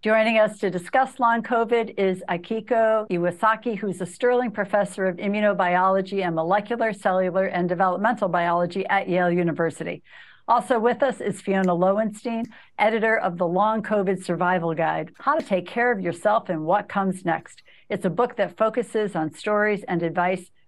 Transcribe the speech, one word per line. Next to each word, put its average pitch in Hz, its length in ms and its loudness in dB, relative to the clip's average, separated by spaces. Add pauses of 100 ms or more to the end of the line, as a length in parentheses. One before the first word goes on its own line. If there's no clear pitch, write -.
Joining 220 360 4
us 214 220 4
to 196 100 2
discuss 254 480 0
long 233 240 2
covid 233 560 0
is 190 300 0
Akiko 220 800 0
Iwasaki, 196 720 0
who's 190 240 -6
a 185 40 -4
Sterling 247 460 0
Professor 202 540 0
of 185 100 0
Immunobiology 190 1080 2
and 170 100 -2
Molecular, 208 560 0
Cellular, 185 540 0
and 180 240 -2
Developmental 190 580 0
Biology 175 600 0
at 196 200 0
Yale 180 240 2
University. 170 720 -2 (420)
Also 240 320 2
with 233 240 2
us 262 200 0
is 202 180 -6
Fiona 190 340 0
Lowenstein, 214 680 0 (340)
editor 220 380 2
of 185 220 -2
the 175 100 0
Long 208 340 0
covid 196 400 -2
Survival 175 520 0
Guide, 160 460 -2
How 302 200 0
to - 60 -10
Take 180 220 -2
Care 240 260 0
of 196 80 -4
Yourself 208 480 0
and 156 160 -4
What 202 240 0
Comes 190 340 -2
Next. - 400 -6 (240)
It's - 160 -6
a 190 60 2
book 233 260 -2
that - 220 -4
focuses 220 580 -2
on 156 180 -4
stories 208 540 0
and 170 160 -2
advice 180 480 -2 (160)